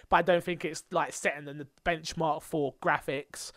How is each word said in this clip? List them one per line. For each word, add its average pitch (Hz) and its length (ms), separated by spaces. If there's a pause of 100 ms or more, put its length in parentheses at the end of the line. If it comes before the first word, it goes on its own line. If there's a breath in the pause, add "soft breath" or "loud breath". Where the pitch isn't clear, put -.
but 185 100
I 175 40
don't 175 220
think 175 200
it's, 156 280
like, 151 200
setting 147 320
the 143 220 (180)
benchmark 160 580
for 143 380
graphics. 147 760